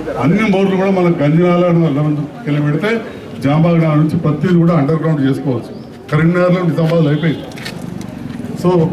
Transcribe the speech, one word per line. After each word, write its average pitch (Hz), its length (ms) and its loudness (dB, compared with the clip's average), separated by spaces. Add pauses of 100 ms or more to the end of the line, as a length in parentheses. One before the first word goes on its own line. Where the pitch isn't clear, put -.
(240)
అన్ని 202 280 2
బోర్లు 190 300 2
కూడా 196 100 2
మనం 180 320 2
గంజినాల 175 420 4 (800)
కింద 147 200 -2
పెడితే 208 360 -2 (420)
జాంబాగ్నా 160 580 2
నుంచి 156 160 0
ప్రతిదీ 156 380 0
కూడా 170 180 4
అండర్ 151 280 0
గ్రౌండ్ 151 280 0
చేసుకోవచ్చు. 135 420 -4 (400)
కరీంనగర్లో, 175 520 2
నిజామాబాద్లో 160 480 2
అయిపోయింది. 147 320 -2 (1160)
So 175 80 2 (240)